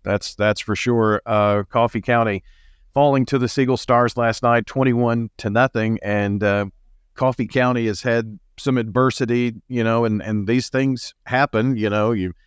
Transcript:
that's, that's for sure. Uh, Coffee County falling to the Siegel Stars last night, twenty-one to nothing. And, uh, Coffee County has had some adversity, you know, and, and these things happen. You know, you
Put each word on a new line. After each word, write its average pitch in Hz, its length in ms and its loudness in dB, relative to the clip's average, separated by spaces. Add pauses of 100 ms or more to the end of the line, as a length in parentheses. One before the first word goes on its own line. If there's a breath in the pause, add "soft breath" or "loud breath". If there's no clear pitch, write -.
that's, 98 320 -4
that's 104 240 0
for 104 160 -4
sure. 110 500 2
Uh, 104 380 2
Coffee 117 360 0
County 113 440 0 (500)
falling 139 320 2
to 139 120 0
the 123 100 0
Siegel 127 280 0
Stars 120 400 2
last 117 280 -2
night, 117 220 2
twenty-one 117 600 0 (100)
to 110 120 -6
nothing. 113 520 0
And, 101 400 -2
uh, 101 240 0 (480)
Coffee 127 340 -2
County 123 400 0
has 101 120 -4
had 113 380 -2 (200)
some 131 200 0
adversity, 120 760 0 (140)
you 123 140 -2
know, 113 220 2
and, 107 180 0
and 107 240 -4
these 120 220 -2
things 131 460 -2 (120)
happen. 127 500 0
You 107 140 0
know, 107 220 2
you 92 200 -2 (140)